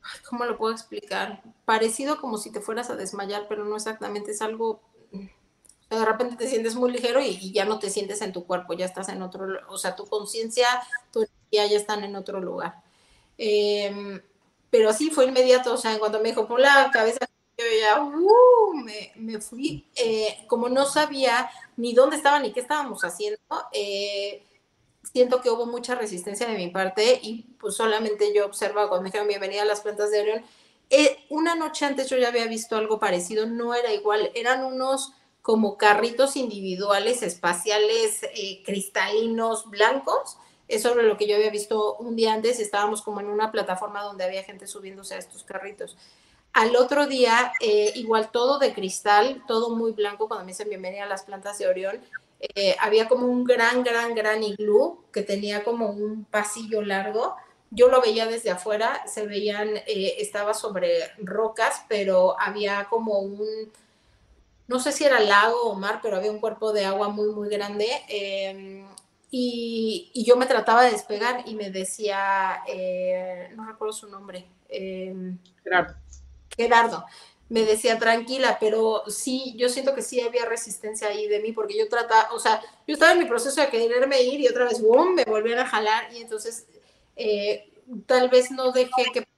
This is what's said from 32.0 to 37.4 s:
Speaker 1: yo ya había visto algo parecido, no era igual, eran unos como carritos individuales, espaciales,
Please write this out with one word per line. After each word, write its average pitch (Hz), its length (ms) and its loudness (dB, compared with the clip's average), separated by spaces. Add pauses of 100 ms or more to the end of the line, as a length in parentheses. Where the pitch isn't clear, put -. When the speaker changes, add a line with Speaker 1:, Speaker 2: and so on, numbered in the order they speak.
Speaker 1:
yo 262 80 0
ya 247 100 2
había 240 180 -2
visto 226 300 -6
algo 214 220 -2
parecido, 214 480 -2
no 233 280 -4
era 240 200 -2
igual, 208 400 0
eran 254 300 0
unos 262 480 -4 (300)
como 220 360 2
carritos 233 580 4
individuales, 202 840 -2
espaciales, 214 1000 0 (120)